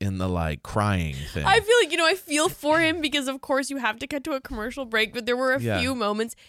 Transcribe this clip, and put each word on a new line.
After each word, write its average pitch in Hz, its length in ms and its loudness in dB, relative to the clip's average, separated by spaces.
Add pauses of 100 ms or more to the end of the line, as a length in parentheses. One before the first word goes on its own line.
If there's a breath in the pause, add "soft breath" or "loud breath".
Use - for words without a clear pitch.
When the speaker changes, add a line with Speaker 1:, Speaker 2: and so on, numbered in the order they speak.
Speaker 1:
in 95 180 -2
the, 92 100 -2
like, 82 340 -2
crying 92 540 0 (160)
thing." 73 120 -4
Speaker 2:
I 403 140 6
feel 440 240 4
like, 302 80 0
you 339 60 -2
know, 330 100 2
I 339 80 4
feel 311 340 0
for 302 300 2
him 330 220 2
because, 294 260 -2
of 269 140 -4
course, 269 300 -2
you 277 80 -6
have 226 200 -2
to 285 80 -10
cut 277 180 -6
to 320 100 -4
a 269 60 -4
commercial 247 440 -8
break, 220 280 0
but 226 140 -6
there 240 100 2
were 262 160 2
a 262 80 2
Speaker 1:
Yeah. 156 200 2
Speaker 2:
few 254 160 0
moments, 214 400 0 (120)